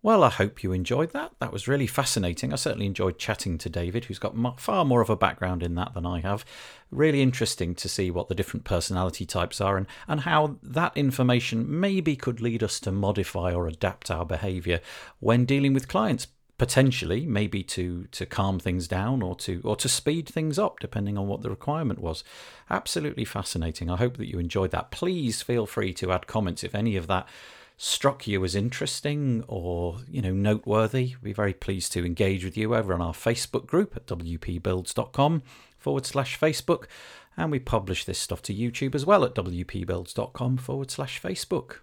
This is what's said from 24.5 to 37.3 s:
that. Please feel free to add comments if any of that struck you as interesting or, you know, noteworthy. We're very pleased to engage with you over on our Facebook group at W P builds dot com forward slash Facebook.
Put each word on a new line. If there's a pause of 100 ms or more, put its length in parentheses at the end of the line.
that.
Please
feel
free
to
add
comments
if
any
of
that (500)
struck
you
as
interesting
or,
you
know,
noteworthy.
We're
very
pleased
to
engage
with
you
over
on
our
Facebook
group
at
W
P
builds
dot
com (340)
forward
slash
Facebook. (500)